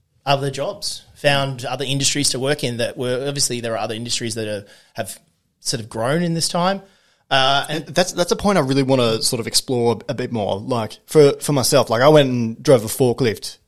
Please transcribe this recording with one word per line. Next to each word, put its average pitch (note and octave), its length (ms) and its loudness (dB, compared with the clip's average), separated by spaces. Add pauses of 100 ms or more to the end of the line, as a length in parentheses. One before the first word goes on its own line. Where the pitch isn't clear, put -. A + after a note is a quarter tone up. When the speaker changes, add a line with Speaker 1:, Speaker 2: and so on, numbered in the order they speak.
(260)
Speaker 1:
other C#3 260 -2
jobs, C#3+ 540 -8 (100)
found C#3 500 0
other B2+ 200 -6
industries C3+ 460 0
to B2+ 80 -4
work C#3+ 240 -2
in A#2+ 140 -4
that A#2 200 -4
were, B2+ 300 -2
obviously C3+ 340 -4
there A2+ 120 -4
are G#2 60 -4
other A2+ 160 -4
industries A#2 400 -6
that A2 120 -6
are, G#2 180 -8 (280)
have - 260 -10 (420)
sort - 200 -6
of G#2+ 80 -12
grown B2+ 320 -2
in E3+ 120 -2
this E3 140 -2
time. F#3+ 340 -2 (500)
Uh, C3+ 380 2
and D#3 180 -6
Speaker 2:
And C3 80 -8
that's, F3+ 160 0
that's F3 200 -2
a D3 40 2
point F#3+ 220 0
I D#3 40 2
really C3+ 220 2
wanna A#2+ 380 2
sort - 180 -2
of A2 80 -6
explore A#2 600 0
a - 60 -4
bit - 180 -6
more. G2+ 280 -2
Like, A#2 480 -4
for, C#3+ 320 6
for - 140 -2
myself, B2+ 360 2
like, A#2 120 2
I C#3+ 80 8
went D3 200 8
and A#2 320 -2
drove B2+ 220 6
a A#2 40 -6
forklift A#2+ 720 0 (100)